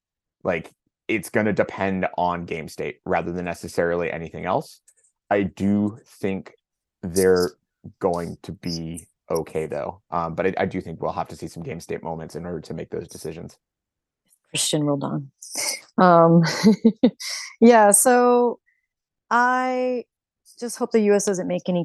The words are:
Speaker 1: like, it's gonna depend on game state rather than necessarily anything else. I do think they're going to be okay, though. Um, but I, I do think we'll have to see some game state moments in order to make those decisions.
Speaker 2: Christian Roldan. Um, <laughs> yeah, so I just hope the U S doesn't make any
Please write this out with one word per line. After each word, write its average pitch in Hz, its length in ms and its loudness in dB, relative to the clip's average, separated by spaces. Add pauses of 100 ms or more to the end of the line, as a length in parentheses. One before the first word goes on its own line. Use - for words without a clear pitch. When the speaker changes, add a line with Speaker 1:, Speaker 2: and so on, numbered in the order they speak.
(440)
Speaker 1:
like, 85 280 -4 (360)
it's 110 200 -4
gonna 107 240 0
depend 95 540 -2 (100)
on 87 280 -2
game 85 240 -10
state - 360 -10
rather 85 280 -2
than 90 120 -6
necessarily 87 680 -4
anything 82 340 -10
else. 117 340 -6 (480)
I 101 140 2
do 101 640 0
think - 480 -8 (480)
they're 90 480 2 (480)
going 85 460 -4
to 82 80 -12
be 82 560 -10 (220)
okay, 80 360 -4
though. 73 340 -10 (100)
Um, 82 240 -4
but 95 120 -2
I, 92 140 -2
I 98 40 0
do 92 160 -4
think 85 220 -12
we'll 82 100 -4
have - 160 -6
to 180 80 -16
see - 120 -12
some 82 140 -14
game 85 180 -12
state - 220 -10
moments 80 320 -10
in 82 120 -10
order 85 160 -8
to - 100 -14
make 80 160 -10
those 82 200 -10
decisions. 82 500 -16 (880)
Speaker 2:
Christian 151 360 -2
Roldan. 143 460 -4 (680)
Um, 170 460 8 (560)
<laughs> - 600 -4
yeah, 226 300 8
so 247 680 4 (720)
I 254 760 0 (540)
just 240 200 -10
hope 233 140 -4
the 226 100 4
U 202 120 4
S 202 120 2
doesn't 180 200 -2
make 175 220 -4
any 175 160 0